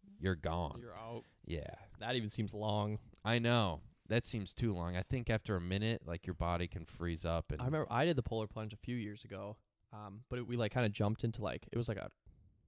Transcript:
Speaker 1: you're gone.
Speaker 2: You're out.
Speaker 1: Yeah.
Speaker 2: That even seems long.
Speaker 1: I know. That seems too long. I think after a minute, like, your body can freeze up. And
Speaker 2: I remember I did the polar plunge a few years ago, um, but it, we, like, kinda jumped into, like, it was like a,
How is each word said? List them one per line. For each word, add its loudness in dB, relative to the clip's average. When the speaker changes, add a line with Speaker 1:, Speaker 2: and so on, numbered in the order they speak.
Speaker 1:
you're 2
gone. 0
Speaker 2:
You're -12
out. -8
Speaker 1:
Yeah. -4
Speaker 2:
That 0
even 2
seems 0
long. 2
Speaker 1:
I 4
know. 4
That 2
seems -2
too 2
long. 0
I 2
think -2
after 2
a 0
minute, 0
like, -4
your -2
body 2
can -8
freeze -2
up. 2
And -2
Speaker 2:
I -2
remember 0
I 4
did 4
the 4
polar -2
plunge -6
a -12
few -4
years -6
ago, -10
um, -12
but -4
it, -6
we, -2
like, 2
kinda 6
jumped 2
into, 0
like, -4
it 0
was 2
like 0
a, -6